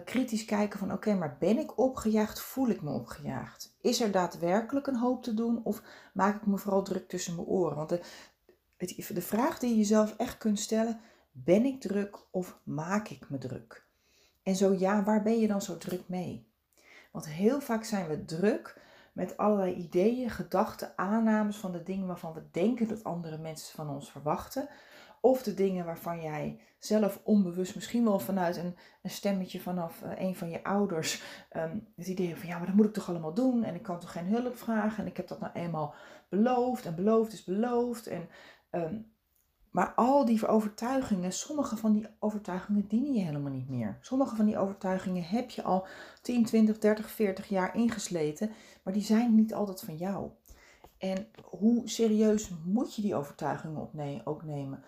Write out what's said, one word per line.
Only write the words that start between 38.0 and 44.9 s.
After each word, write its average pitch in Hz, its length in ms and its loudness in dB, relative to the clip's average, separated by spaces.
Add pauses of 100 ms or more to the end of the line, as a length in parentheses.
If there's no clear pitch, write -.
En, 170 220 -8 (400)
ehm, 170 260 -2 (800)
maar 175 200 0
al 262 320 6
die 220 220 4
overtuigingen, 214 840 2
sommige 277 460 -4
van 220 160 4
die 214 140 2 (120)
overtuigingen 202 680 -2
dienen 269 260 2
je 202 100 2
helemaal 147 280 -2
niet 131 180 -6
meer. 117 320 -2
Sommige 262 340 0
van 214 100 4
die 214 120 2
overtuigingen 190 680 -2